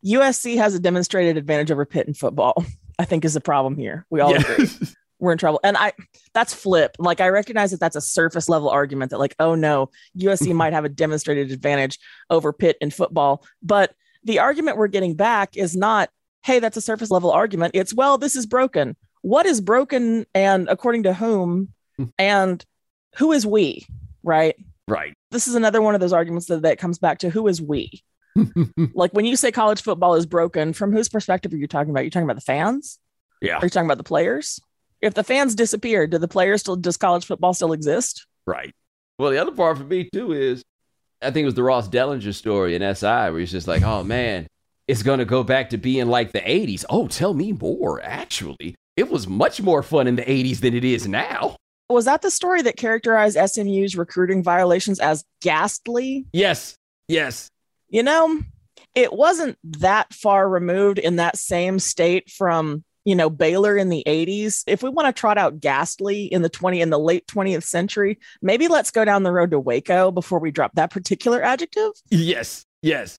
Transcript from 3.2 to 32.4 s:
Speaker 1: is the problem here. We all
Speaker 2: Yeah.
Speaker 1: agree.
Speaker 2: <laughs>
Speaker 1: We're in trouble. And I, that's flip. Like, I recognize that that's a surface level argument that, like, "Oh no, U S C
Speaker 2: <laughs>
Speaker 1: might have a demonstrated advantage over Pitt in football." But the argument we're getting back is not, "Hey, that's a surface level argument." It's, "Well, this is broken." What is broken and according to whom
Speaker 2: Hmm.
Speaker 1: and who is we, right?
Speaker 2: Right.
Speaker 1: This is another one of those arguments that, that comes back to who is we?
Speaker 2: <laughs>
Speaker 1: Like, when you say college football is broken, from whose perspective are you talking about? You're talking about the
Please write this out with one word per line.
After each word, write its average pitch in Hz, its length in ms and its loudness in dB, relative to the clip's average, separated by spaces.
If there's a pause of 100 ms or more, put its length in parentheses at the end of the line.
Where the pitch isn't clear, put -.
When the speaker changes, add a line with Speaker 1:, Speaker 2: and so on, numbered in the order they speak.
Speaker 1:
is 156 80 0
the 151 80 -2
problem 143 340 0
here. 135 340 -10
We 160 120 -2
all 147 100 6
Speaker 2:
Yeah. 175 100 4
Speaker 1:
agree. - 280 2 (240)
Speaker 2:
<laughs> - 260 -20
Speaker 1:
We're 180 140 2
in 165 40 0
trouble. 156 260 2
And 202 120 4
I, 208 160 2 (420)
that's 233 200 0
flip. 175 460 2
Like, 175 200 0
I 185 100 4
recognize 202 420 0
that 180 100 -8
that's 170 160 -2
a 147 40 -6
surface 165 460 -2
level 151 220 2
argument 135 420 0
that, - 80 -8
like, 139 200 0
"Oh 165 160 2
no, 147 340 0 (260)
U 185 140 0
S 196 120 0
C 170 120 0
Speaker 2:
<laughs> 165 80 2
Speaker 1:
might 160 120 2
have 151 120 -2
a 147 40 -2
demonstrated 147 600 -2
advantage 135 480 -2 (300)
over 156 240 2
Pitt 165 280 2
in 147 100 -4
football." 147 520 0 (200)
But 202 300 2 (300)
the 214 160 0
argument 277 380 0
we're 214 100 2
getting 190 280 -2
back 202 420 0
is 175 180 -4
not, 202 340 0 (340)
"Hey, 254 160 4
that's 226 180 -2
a 220 40 -6
surface 220 300 -6
level 180 200 2
argument." 175 440 0
It's, 190 180 -2
"Well, 269 240 4
this 277 200 -2
is 240 80 -6
broken." 214 500 0 (280)
What 277 220 2
is 311 140 2
broken 226 680 0 (100)
and 190 340 2
according 233 340 0
to 185 100 2
whom 190 560 0 (280)
Speaker 2:
Hmm. 135 80 -4 (140)
Speaker 1:
and 190 440 2 (540)
who 311 160 2
is 247 120 2
we, 202 400 0 (380)
right? 160 320 2 (320)
Speaker 2:
Right. 76 260 -6 (180)
Speaker 1:
This 233 160 -2
is 240 80 -2
another 220 260 4
one 214 140 4
of 190 60 2
those 180 120 0
arguments 170 340 0
that, 165 140 -2
that 156 160 2
comes 175 220 -4
back 165 200 0
to 180 120 -2
who 214 160 0
is 170 140 0
we? 147 420 -6 (320)
Speaker 2:
<laughs> - 80 4 (500)
Speaker 1:
Like, 180 200 0
when 208 120 0
you 240 120 0
say 247 140 0
college 214 300 0
football 175 340 2
is 170 100 2
broken, 165 480 -2
from 202 180 -2
whose 220 160 2
perspective 185 460 -4
are 160 40 -6
you 143 100 -6
talking 151 240 -2
about? 135 100 -2
You're 135 80 -4
talking 170 160 -2
about 127 100 -2
the 131 60 -14